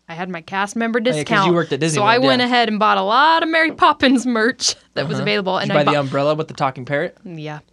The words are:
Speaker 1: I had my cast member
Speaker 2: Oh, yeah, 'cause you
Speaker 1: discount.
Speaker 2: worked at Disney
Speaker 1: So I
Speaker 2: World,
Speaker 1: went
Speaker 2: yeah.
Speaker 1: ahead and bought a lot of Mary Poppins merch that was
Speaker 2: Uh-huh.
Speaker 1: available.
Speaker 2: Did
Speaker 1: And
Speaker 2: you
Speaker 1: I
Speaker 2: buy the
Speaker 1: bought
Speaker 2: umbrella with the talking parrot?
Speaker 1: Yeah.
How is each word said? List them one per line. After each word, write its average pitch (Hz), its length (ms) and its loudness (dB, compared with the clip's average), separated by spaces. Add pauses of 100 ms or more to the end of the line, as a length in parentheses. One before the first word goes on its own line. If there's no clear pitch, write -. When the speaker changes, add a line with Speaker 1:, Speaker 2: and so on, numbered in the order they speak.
Speaker 1:
I 165 40 -14
had 180 160 -10
my 170 120 -10
cast 196 340 -6
member 226 240 -2
Speaker 2:
Oh, 220 60 -2
yeah, 254 60 2
'cause - 80 -2
you 147 40 -4
Speaker 1:
discount. 196 320 2
Speaker 2:
worked 160 160 0
at 135 80 -2
Disney 156 200 0
Speaker 1:
So 208 40 2
I 226 140 4
Speaker 2:
World, 262 100 2
Speaker 1:
went 254 140 2
Speaker 2:
yeah. 247 60 0
Speaker 1:
ahead 240 200 2
and 214 100 -2
bought 208 200 2
a 196 60 0
lot 302 400 2
of 320 60 -2
Mary 320 220 0
Poppins 285 540 2
merch 220 500 -2 (200)
that 139 120 -4
was 165 80 -4
Speaker 2:
Uh-huh. - 60 -4
Speaker 1:
available. 202 340 -2
Speaker 2:
Did - 60 -2
Speaker 1:
And 143 80 -4
Speaker 2:
you 151 60 -2
Speaker 1:
I - 20 4
Speaker 2:
buy 147 60 4
the 147 120 4
Speaker 1:
bought 143 60 2
Speaker 2:
umbrella 139 340 0
with 156 140 -6
the 131 40 -16
talking 131 300 -4
parrot? 143 400 -4
Speaker 1:
Yeah. 151 360 -12 (140)